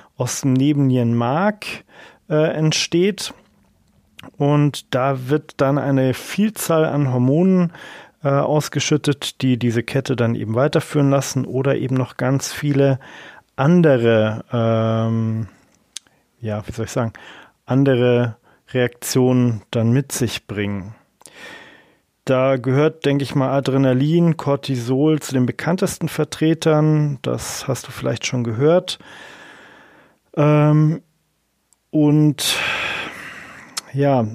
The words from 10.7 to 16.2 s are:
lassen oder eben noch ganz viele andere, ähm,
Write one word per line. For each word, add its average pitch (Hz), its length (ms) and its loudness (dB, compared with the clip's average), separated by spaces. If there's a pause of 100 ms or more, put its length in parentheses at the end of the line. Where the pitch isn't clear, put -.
lassen 135 360 -2
oder 131 300 -2
eben 127 200 -2
noch 127 220 -4
ganz 131 360 -2
viele 139 460 2 (560)
andere, 117 960 4
ähm, 113 960 0 (920)